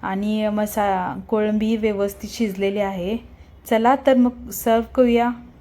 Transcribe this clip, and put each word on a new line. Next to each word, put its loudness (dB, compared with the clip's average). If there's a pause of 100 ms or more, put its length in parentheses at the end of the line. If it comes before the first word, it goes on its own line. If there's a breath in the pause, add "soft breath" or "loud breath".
आणि -2
मसा-, -2
कोळंबी 0
व्यवस्थित -2
शिजलेली -2
आहे. -4 (540 soft breath)
चला 4 (120)
तर 6
मग 0
सर्व्ह 0
करूया. 4 (300)